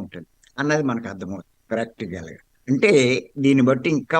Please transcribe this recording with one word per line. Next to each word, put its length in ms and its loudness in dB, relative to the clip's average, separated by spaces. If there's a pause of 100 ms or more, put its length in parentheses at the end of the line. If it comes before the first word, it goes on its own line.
ఉంటుంది 280 -16 (300)
అన్నది 300 0
మనకు 240 -6
అర్థమవుతుంది 420 -12 (160)
ప్రాక్టికల్గా. 680 -8 (280)
అంటే 220 2 (520)
దీన్ని 260 6
బట్టి 280 0
ఇంకా 220 -2